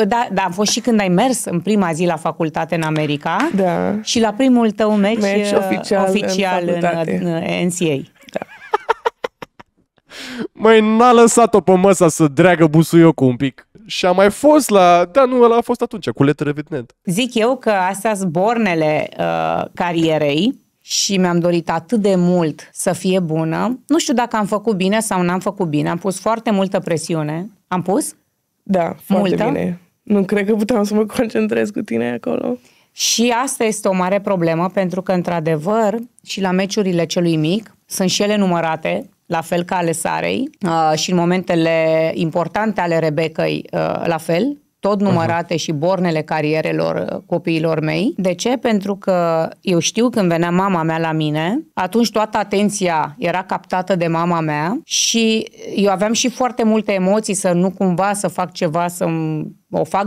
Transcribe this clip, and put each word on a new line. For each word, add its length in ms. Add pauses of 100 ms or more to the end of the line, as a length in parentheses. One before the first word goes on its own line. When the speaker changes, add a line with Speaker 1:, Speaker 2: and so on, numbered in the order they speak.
Speaker 1:
da, 260
da, 80
am 100
fost 200
și 80
când 200
ai 100
mers 360
în 140
prima 340
zi 120
la 100
facultate 600
în 60
America. 720
Speaker 2:
Da. 460
Speaker 1:
Și 180
la 140
primul 380
tău 240
meci, 260
Speaker 2:
Meci 300
Speaker 1:
uh, 60
Speaker 2:
oficial 460
în 60
Speaker 1:
oficial 580
în, 120
Speaker 2:
facultate. 440
Speaker 1:
în 440
N 20
C 120
A. 280 (220)
Speaker 2:
Da. 80 (2000)
Speaker 3:
Măi, 460
n-a 160
lăsat-o 480
pe 140
măsa 320
să 200
dreagă 400
busuiocul 600
un 80
pic. 320 (180)
Și 200
a 60
mai 200
fost 380
la... 420
Da, 140
nu, 180
ăla 140
a 40
fost 200
atunci, 280
cu 140
Letter 240
Evident. 560
Speaker 1:
Zic 320
eu 220
că 120
astea-s 540
bornele, 840 (100)
uh, 540
carierei 840 (260)
și 360
mi-am 220
dorit 300
atât 320
de 160
mult 560
să 200
fie 260
bună. 680
Nu 100
știu 160
dacă 220
am 100
făcut 320
bine 220
sau 220
n-am 180
făcut 280
bine. 220
Am 80
pus 220
foarte 320
multă 280
presiune. 720 (180)
Am 140
pus? 340 (480)
Speaker 2:
Da, 400
foarte 320
Speaker 1:
Multă? 80
Speaker 2:
bine. 360 (240)
Nu 200
cred 240
că 80
puteam 280
să 100
mă 120
concentrez 640
cu 120
tine 400
acolo. 360 (340)
Speaker 1:
Și 420 (100)
asta 200
este 240
o 60
mare 280
problemă, 480
pentru 320
că, 100
într-adevăr, 840 (300)
și 160
la 100
meciurile 540
celui 300
mic, 400 (100)
sunt 240
și 140
ele 120
numărate, 760 (160)
la 160
fel 220
ca 120
ale 160
Sarei, 580 (160)
uh, 320
și 140
în 60
momentele 1000
importante 640
ale 180
Rebecăi, 720
uh, 80 (260)
la 120
fel, 400 (220)
tot 220
Speaker 3:
Aha. 80
Speaker 1:
numărate 480
și 140
bornele 500
carierelor, 920
uh, 120
copiilor 540
mei. 380
De 160
ce? 240
Pentru 380
că 540 (120)
eu 180
știu, 300
când 200
venea 220
mama 320
mea 160
la 120
mine, 520 (100)
atunci 380
toată 260
atenția 800
era 240
captată 520
de 120
mama 320
mea 460
și 640 (240)
eu 160
aveam 220
și 160
foarte 340
multe 300
emoții 400
să 180
nu 200
cumva 420
să 140
fac 240
ceva, 360
să 180 (680)
o 120
fac 240